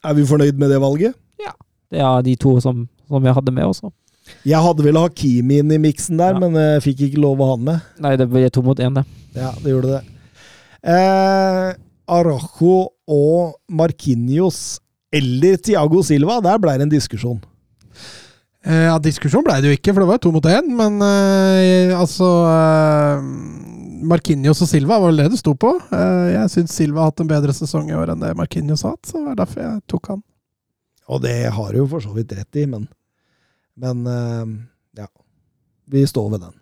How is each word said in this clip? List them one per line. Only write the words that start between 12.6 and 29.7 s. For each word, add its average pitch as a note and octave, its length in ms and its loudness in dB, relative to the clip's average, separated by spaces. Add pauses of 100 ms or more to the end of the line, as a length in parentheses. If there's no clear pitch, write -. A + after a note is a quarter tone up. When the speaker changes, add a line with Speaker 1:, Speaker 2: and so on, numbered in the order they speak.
Speaker 1:
og D#3 640 0
Marquinhos D#3 1120 -2 (340)
eller D3 480 2
Thiago F3 420 2
Silva, D3+ 380 2
der G3 180 2
ble D3+ 200 0
det C#3+ 100 0
en D3+ 60 0
diskusjon. A#2+ 480 -4 (1200)
Speaker 3:
Eh, D#3+ 240 2
ja, E3 100 2
diskusjon D#3 480 0
ble C3+ 140 0
det C#3+ 100 2
jo C#3 60 2
ikke, - 180 0
for G3 80 2
det F3 60 2
var A#3 100 2
to E3+ 160 0
mot D#3 140 2
en, C4 260 2
men, G#3+ 280 0
eh, F#3+ 920 4
altså, F3+ 320 0 (220)
eh, D#3 800 2 (760)
Marquinhos D3+ 560 2
og D#3+ 60 0
Silva D#3+ 300 2
var F3 140 4
vel D3+ 100 2
det D3 80 2
det B3+ 80 -2
sto D3 160 0
på. A3+ 160 2 (160)
Eh, F3+ 460 0
jeg G#3 180 0
synes E3+ 240 -2
Silva D#3 300 0
har D#3 80 2
hatt - 100 -6
en D#3 80 -4
bedre C#3+ 240 0
sesong D#3 380 -6
i - 20 -4
år D#3+ 160 -4
enn D#3+ 140 -6
det E3 120 -4
Marquinhos D#3 460 -4
har D#4+ 140 -6
hatt, - 100 -20
så E4 140 -10
det D4 80 -8
var B3 100 -6
derfor - 240 -6
jeg A3 240 -10